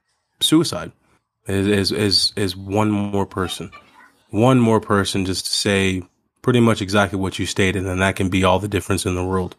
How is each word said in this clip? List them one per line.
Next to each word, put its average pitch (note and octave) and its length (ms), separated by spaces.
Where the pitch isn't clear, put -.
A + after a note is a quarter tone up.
suicide C#3 500
is, G2 200
is, G2+ 260
is, - 420
is F#2 220
one G2 340
more G2+ 360
person. F2 440
One B2 280
more A2+ 220
person G2 460
just F#2 200
to - 40
say F#2+ 520
pretty A#2+ 180
much A2+ 200
exactly G2 380
what F#2+ 200
you F#2 80
stated, F#2+ 400
and F#2 140
that F#2+ 160
can F#2+ 120
be F#2+ 160
all F#2 140
the G2+ 100
difference G2 360
in F#2 100
the F2+ 100
world F#2 340